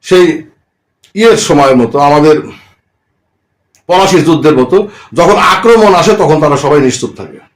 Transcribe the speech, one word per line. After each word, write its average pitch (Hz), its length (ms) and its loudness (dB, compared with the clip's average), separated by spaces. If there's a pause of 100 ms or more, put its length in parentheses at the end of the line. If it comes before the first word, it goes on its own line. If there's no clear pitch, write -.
সেই 175 400 0 (720)
ইয়ের 214 220 2
সময়ের 139 400 0
মতো, 120 220 -2
আমাদের 147 420 2 (1500)
পলাশির 185 380 0
যুদ্ধের 151 320 0
মতো, 185 320 -2 (240)
যখন 170 240 0
আক্রমণ 226 580 2
আসে 180 180 0
তখন 156 280 0
তারা 147 160 0
সবাই 143 240 0
নিশ্চুপ 127 360 -4
থাকে। - 220 -20 (180)